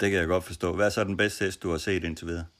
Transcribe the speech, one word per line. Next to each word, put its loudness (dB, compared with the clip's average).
Det 4
kan 4
jeg 2
godt 2
forstå. -2
Hvad 2
er 4
så 0
den -2
bedste 0
hest, -4
du -2
har 0
set 0
indtil -6
videre? -4